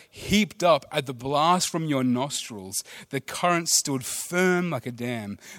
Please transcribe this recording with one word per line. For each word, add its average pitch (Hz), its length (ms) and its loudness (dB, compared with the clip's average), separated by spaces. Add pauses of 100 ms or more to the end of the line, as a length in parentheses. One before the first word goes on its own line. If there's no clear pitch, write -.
(120)
heaped 196 500 0
up 160 300 6
at 147 160 -2
the 135 60 -8
blast 147 560 2
from 165 180 -4
your 139 160 2
nostrils. 120 800 -4 (260)
The 135 100 -4
current 170 480 0
stood - 380 0
firm 180 640 0
like 135 160 -4
a 127 60 -6
dam. 117 480 -6 (200)